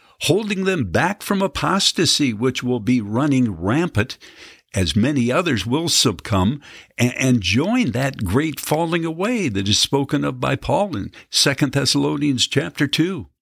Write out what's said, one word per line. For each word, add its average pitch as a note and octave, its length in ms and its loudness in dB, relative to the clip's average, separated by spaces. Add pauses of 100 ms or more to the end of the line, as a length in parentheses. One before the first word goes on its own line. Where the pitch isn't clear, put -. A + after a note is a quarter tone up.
(220)
holding G3 420 0
them E3 260 0
back D#3 320 0
from G3 200 -2
apostasy, E3+ 880 0
which B2 300 -2
will B2 180 -2
be B2 220 2
running B2 500 2
rampant, A2 640 0 (580)
as F#2 220 0
many A#2+ 360 2
others C3+ 340 0
will D3+ 220 0
succumb G#2 720 2 (360)
a-, A#2+ 200 0
and C3 220 2
join D3+ 500 0
that C3+ 340 -2
great C3 360 -2
falling E3 440 0
away F#3 440 -2
that G2 200 -2
is G#2 100 4
spoken C#3+ 460 0
of C3 160 -4
by C3 140 0
Paul D#3+ 420 -2
in F2+ 140 -6 (200)
Second C#3 420 2
Thessalonians C#3+ 760 0
chapter D3 400 -2
two. D#3+ 420 -2 (140)